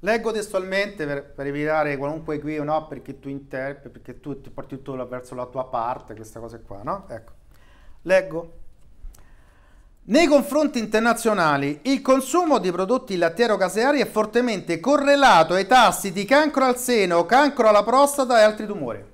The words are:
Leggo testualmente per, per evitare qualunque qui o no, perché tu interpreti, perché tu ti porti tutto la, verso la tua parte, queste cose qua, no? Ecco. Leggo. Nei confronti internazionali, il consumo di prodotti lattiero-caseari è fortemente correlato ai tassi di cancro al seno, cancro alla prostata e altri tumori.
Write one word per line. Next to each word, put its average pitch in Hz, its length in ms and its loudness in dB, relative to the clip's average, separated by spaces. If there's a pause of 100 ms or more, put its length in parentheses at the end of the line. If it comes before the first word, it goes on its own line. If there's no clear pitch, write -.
Leggo 220 280 -2
testualmente 196 720 -4
per, 143 200 -8
per - 200 -12
evitare 147 500 -2
qualunque 151 440 -8
qui 151 180 -8
o 147 60 -6
no, 156 240 -4
perché 135 320 -16
tu 139 100 -14
interpreti, 139 600 -12
perché 117 300 -20
tu 143 220 -12
ti - 80 -20
porti - 280 -14
tutto 135 180 -14
la, 127 100 -10
verso 123 300 -14
la 123 100 -10
tua 127 200 -10
parte, 120 500 -8
queste 110 240 -18
cose 113 220 -16
qua, 98 200 -18
no? 185 260 -8
Ecco. 113 240 -16 (680)
Leggo. 170 520 -2 (1500)
Nei 285 200 4
confronti 285 540 2
internazionali, 202 1040 0
il 262 180 -2
consumo 269 560 2
di 185 140 -2
prodotti 190 440 -2
lattiero-caseari 196 840 0
è 208 80 0
fortemente 214 720 -2
correlato 262 720 4
ai 185 140 0
tassi 202 440 4
di 190 140 -6
cancro 285 380 2
al 247 160 0
seno, 185 480 2
cancro 254 420 4
alla 208 140 6
prostata 254 560 2
e - 20 8
altri 214 240 2
tumori. 123 480 -8